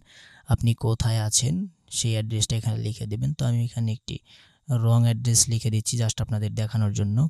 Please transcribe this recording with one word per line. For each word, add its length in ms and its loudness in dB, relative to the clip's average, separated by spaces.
আপনি 260 4
কোথায় 460 0
আছেন 480 0
সেই 200 -2
অ্যাড্রেসটা 440 0
এখানে 220 -2
লিখে 280 -6
দেবেন। 280 -2
তো 120 -4
আমি 180 0
এখানে 280 -2
একটি 280 -8
রং 320 4
অ্যাড্রেস 460 2
লিখে 200 -2
দিচ্ছি 280 -2
just 240 -2
আপনাদের 340 -4
দেখানোর 380 0
জন্য, 360 0